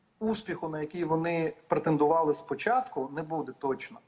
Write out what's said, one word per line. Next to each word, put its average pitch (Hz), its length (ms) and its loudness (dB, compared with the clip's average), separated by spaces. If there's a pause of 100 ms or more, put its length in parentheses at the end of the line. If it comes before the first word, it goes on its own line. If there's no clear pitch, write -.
(180)
успіху, 208 500 -4
на 156 120 -4
який 160 240 -4
вони 165 480 0 (140)
претендували 156 680 4
спочатку, 147 800 -2
не 151 100 -6
буде 156 360 -6
точно. 131 500 -6